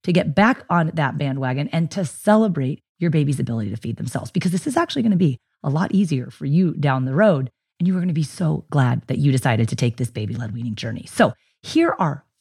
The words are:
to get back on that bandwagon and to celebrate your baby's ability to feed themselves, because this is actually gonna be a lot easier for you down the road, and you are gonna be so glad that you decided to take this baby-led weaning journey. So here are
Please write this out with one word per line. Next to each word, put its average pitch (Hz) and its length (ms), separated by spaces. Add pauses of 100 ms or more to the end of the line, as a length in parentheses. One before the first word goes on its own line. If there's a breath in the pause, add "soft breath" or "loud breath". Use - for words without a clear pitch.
to 185 100
get 156 220
back 220 340
on 170 240
that 143 240
bandwagon 135 520
and 165 200
to 190 160
celebrate 175 760 (180)
your 170 100
baby's 147 300
ability 113 300
to 98 80
feed 113 200
themselves, - 340
because 175 200
this 180 160
is 254 100
actually 330 240
gonna 214 140
be 160 220 (260)
a 147 60
lot 156 240
easier 147 360
for - 160
you 160 300
down 131 300
the 131 80
road, 147 360 (300)
and 170 80
you 185 100
are - 20
gonna 180 140
be 156 100
so - 460
glad 123 380
that - 100
you 139 140
decided 120 360
to - 80
take 120 220
this 120 140
baby-led 110 420
weaning 117 220
journey. - 320
So - 260 (280)
here - 360
are 143 260 (180)